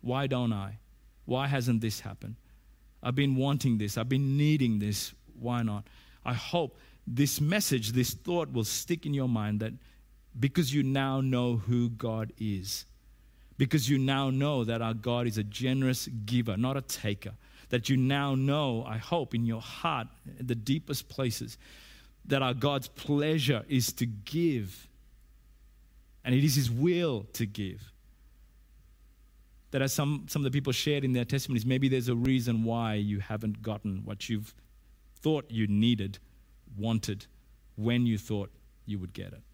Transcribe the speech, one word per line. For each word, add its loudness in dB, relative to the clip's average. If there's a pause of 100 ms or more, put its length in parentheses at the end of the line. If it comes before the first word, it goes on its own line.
Why 0
don't 2
I? -6 (440)
Why 0
hasn't 2
this -4
happened? -12 (640)
I've -2
been 4
wanting 2
this. -2
I've -2
been 2
needing 4
this. -2 (220)
Why -2
not?" -4 (380)
I -2
hope -2 (300)
this 2
message, 2
this 2
thought -2
will 0
stick -4
in -2
your 0
mind, 0
that -6 (640)
because 0
you 4
now 2
know 2
who 0
God -4
is, -6 (720)
because 2
you 4
now 2
know 2
that -2
our -2
God -2
is -2
a 0
generous 0 (160)
giver, 0
not 0
a -4
taker, -6 (320)
that 0
you 4
now 2
know, 2
I -6
hope, -2
in 0
your -2
heart, -4 (280)
the -4
deepest -4
places, -4 (680)
that 2
our 2
God's 0
pleasure 2
is 2
to -2
give, -2 (1400)
and 4
it 6
is 4
his 4
will 2 (100)
to -2
give. -8 (1800)
That 0
as 0
some, 0
some -2
of 0
the -2
people 0
shared 0
in 2
their 2
testimonies, -2
maybe 4
there's 2
a 2
reason 2
why 0
you 0
haven't -4
gotten -4
what -10
you've -4 (640)
thought -2
you 0
needed, 2 (580)
wanted, -4 (520)
when 2
you 2
thought -6 (340)
you -6
would -10
get -12
it. -20 (120)